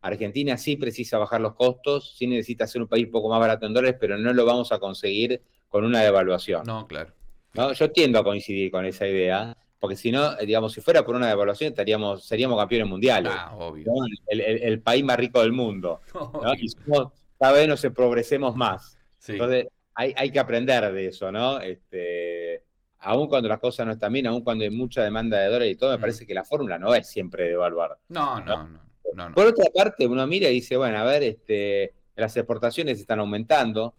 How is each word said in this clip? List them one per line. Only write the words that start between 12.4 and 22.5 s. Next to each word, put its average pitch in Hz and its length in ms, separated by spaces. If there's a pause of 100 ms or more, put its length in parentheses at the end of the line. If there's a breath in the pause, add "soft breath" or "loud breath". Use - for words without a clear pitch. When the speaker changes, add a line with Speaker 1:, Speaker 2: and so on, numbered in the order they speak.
Speaker 1:
campeones 107 300
mundiales. 98 440
Speaker 2:
Ah, 87 240
obvio. 80 300
Speaker 1:
¿No? 113 60 (340)
El, 107 140
el, 110 240
el 110 160
país 123 240
más 127 120
rico 123 240
del 113 120
mundo, 98 540
Speaker 2:
<laughs> - 80
Speaker 1:
¿no? 180 60 (120)
Speaker 2:
Obvio. 135 260
Speaker 1:
Y 113 100
somos, 139 440 (260)
cada 135 140
vez 151 160
nos 147 160
empobrecemos 123 720
más. 110 420 (200)
Speaker 2:
Sí. - 160
Speaker 1:
Entonces, 123 340 (260)
hay, 127 220
hay 131 160
que 143 80
aprender 117 520
de 95 140
eso, 95 240
¿no? 123 300
Este, 87 1040 (340)